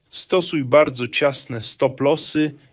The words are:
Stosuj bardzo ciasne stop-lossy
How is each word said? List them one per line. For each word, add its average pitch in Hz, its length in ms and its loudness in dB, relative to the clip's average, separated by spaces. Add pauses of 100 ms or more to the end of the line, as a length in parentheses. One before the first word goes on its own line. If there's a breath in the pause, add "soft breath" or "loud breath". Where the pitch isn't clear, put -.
(100)
Stosuj 175 540 -2
bardzo 139 440 4
ciasne 135 540 -2
stop-lossy 147 920 0 (180 loud breath)